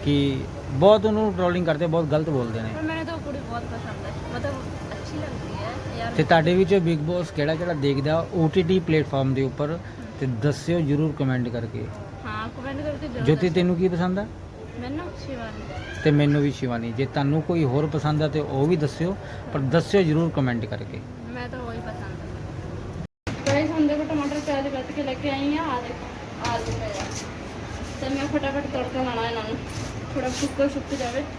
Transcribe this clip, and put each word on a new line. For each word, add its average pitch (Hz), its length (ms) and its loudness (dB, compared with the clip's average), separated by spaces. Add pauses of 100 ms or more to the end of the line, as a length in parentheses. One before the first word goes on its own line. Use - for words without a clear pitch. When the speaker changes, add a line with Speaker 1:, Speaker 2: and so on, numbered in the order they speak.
Speaker 1:
ਕਿ 143 340 4 (300)
ਬਹੁਤ 196 360 8
ਉਹਨੂੰ 214 280 4
ਟ੍ਰੋਲਿੰਗ 175 320 2
ਕਰਦੇ, 160 220 2
ਬਹੁਤ 165 180 4
ਗਲਤ 151 240 2
ਬੋਲਦੇ 117 320 0
ਨੇ। 110 140 -4
Speaker 2:
ਪਰ 320 60 -4
ਮੈਨੂੰ 320 240 -2
ਤਾਂ 330 80 -6
ਉਹ 320 60 -6
ਕੁੜੀ 277 180 -6 (120)
ਬਹੁਤ 240 140 -6
ਪਸੰਦ 233 420 -8
ਹੈ, - 340 -6
ਮਤਲਬ 143 140 -2 (380)
ਅੱਛੀ - 260 -8
ਲੱਗਦੀ - 360 -6
ਹੈ - 460 -6
ਯਾਰ। 233 180 -4
Speaker 1:
ਤੇ 160 60 4
ਤੁਹਾਡੇ 170 320 6
ਵਿੱਚੋਂ 190 240 6
Bigg 165 200 2
Boss 170 360 -2
ਕਿਹੜਾ 151 200 2
ਕਿਹੜਾ 175 180 -2
ਦੇਖਦਾ 143 600 2
ਓ 160 200 4
ਟੀ 190 100 4
ਟੀ 185 160 4
ਪਲੇਟਫਾਰਮ 147 540 2
ਦੇ 131 80 2
ਉੱਪਰ, 147 380 0 (400)
ਤੇ 135 60 0
ਦੱਸਿਓ 139 540 2
ਜ਼ਰੂਰ 147 320 2
ਕੁਮੈਂਟ 127 380 0
ਕਰਕੇ। 117 360 -4 (400)
Speaker 2:
ਹਾਂ, 220 240 -6
ਕੁਮੈਂਟ 269 320 -8
ਕਰਕੇ 302 260 -4
ਜ਼ਰੂਰ 240 180 -2
Speaker 1:
ਜੋਤੀ, 151 80 8
Speaker 2:
ਦੱਸਿਓ। 170 160 4
Speaker 1:
ਤੈਨੂੰ 180 260 4
ਕੀ 180 120 2
ਪਸੰਦ 180 320 0
ਆ? 208 60 -2 (540)
Speaker 2:
ਮੈਨੂੰ 285 260 -6 (200)
ਸ਼ਿਵਾਨੀ। 220 560 -8 (220)
Speaker 1:
ਤੇ 156 80 6
ਮੈਨੂੰ 147 300 6
ਵੀ 143 100 4
ਸ਼ਿਵਾਨੀ। 117 400 -2
ਜੇ 123 140 0
ਤੁਹਾਨੂੰ 147 360 2
ਕੋਈ 165 220 2
ਹੋਰ 143 240 2
ਪਸੰਦ 151 340 2
ਆ 156 60 2
ਤੇ 151 120 0
ਉਹ 143 280 2
ਵੀ 180 80 6
ਦੱਸਿਓ, 160 420 0 (360)
ਪਰ 143 60 0
ਦੱਸਿਓ 160 420 4
ਜ਼ਰੂਰ 160 280 4
ਕੁਮੈਂਟ 123 360 2
ਕਰਕੇ। 104 340 -8 (300)
Speaker 2:
ਮੈਂ 247 200 -8
ਤਾਂ 254 100 -10
ਉਹੀ 233 200 -8
ਪਸੰਦ 214 380 -8 (1120)
ਆ। - 40 -2 (140)
ਗਾਇਸ, 294 220 4
ਹੁਣ 311 180 4
ਦੇਖੋ 294 220 2
ਟਮਾਟਰ 294 360 0
ਪਿਆਜ਼ 277 220 0
ਕੱਟ 269 240 -4
ਕੇ 294 120 -4
ਲੈ 269 100 -2
ਕੇ 277 160 -2
ਆਈ 277 280 0
ਹਾਂ। 330 80 -2
ਆ 254 160 -2
ਦੇਖੋ, - 720 -6
ਆ 233 60 0
ਦੇਖੋ 226 220 -2
ਯਾਰ। 165 260 -4 (960)
ਤੇ 262 80 -4
ਮੈਂ 277 180 0
ਫਟਾਫਟ 277 460 0
ਤੜਕਾ 254 300 -2
ਲਾਉਣਾ 233 260 -2
ਇਹਨਾਂ 226 140 -4
ਨੂੰ। - 420 -6 (300)
ਥੋੜ੍ਹਾ 254 120 -2
ਸੁੱਕਾ 277 380 0
ਸੁੱਕ 285 320 -4
ਜਾਵੇ। 247 220 -2 (180)